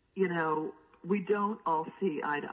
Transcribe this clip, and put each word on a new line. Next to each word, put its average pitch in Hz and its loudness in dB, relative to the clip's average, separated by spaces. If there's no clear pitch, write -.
you 190 2
know, 160 0
we 202 2
don't 208 0
all 160 2
see 170 0
eye 147 0
to 208 -6